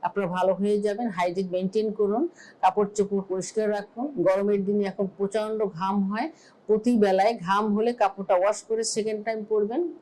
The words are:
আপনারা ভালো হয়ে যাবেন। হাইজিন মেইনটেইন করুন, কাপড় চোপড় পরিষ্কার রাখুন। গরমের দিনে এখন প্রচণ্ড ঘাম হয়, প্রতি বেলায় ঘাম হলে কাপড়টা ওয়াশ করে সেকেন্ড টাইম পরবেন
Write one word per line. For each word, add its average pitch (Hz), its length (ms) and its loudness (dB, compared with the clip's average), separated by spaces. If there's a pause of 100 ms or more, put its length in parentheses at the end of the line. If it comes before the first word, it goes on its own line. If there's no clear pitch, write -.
আপনারা 180 260 -2
ভালো 185 260 2
হয়ে 202 260 0
যাবেন। 208 260 -2 (100)
হাইজিন 180 340 -2
মেইনটেইন 190 420 0
করুন, 214 360 0 (340)
কাপড় 196 340 2
চোপড় 196 320 0
পরিষ্কার 196 420 -2
রাখুন। 208 360 -6 (160)
গরমের 202 440 2
দিনে 208 180 0
এখন 190 220 -4 (100)
প্রচণ্ড 214 420 -2 (200)
ঘাম 190 180 0 (140)
হয়, 233 180 -4 (380)
প্রতি 214 260 2 (120)
বেলায় 196 300 4 (120)
ঘাম 202 180 2 (100)
হলে 220 180 2
কাপড়টা 196 420 0
ওয়াশ 196 240 2 (100)
করে 226 160 -2
সেকেন্ড 214 400 -4
টাইম 220 200 -4
পরবেন 214 360 0 (220)